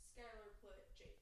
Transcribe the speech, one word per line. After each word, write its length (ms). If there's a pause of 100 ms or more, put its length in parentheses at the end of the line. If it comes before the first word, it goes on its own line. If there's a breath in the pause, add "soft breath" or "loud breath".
(160)
Skylar 360 (100)
put 340
Jake 260